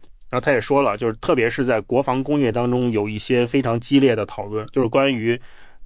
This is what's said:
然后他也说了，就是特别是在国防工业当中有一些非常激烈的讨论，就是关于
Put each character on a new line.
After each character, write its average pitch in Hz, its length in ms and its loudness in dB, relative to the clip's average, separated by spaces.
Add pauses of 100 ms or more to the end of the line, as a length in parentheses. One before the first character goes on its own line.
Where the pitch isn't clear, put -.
(300)
然 127 80 -2
后 - 20 0
他 151 120 0
也 123 60 2
说 139 220 2
了， 110 160 0
就 120 100 -4
是 110 80 0
特 - 200 0
别 117 160 2
是 131 160 -2
在 113 160 0
国 127 200 0
防 131 220 -2
工 147 160 0
业 123 100 2
当 120 200 0
中 123 200 0
有 104 160 0
一 107 120 -8
些 120 280 0
非 139 140 0
常 120 180 0
激 139 220 4
烈 123 160 6
的 104 80 -2
讨 101 220 -8
论， 107 220 -6
就 135 120 -2
是 120 80 0
关 139 260 2
于 117 240 0 (480)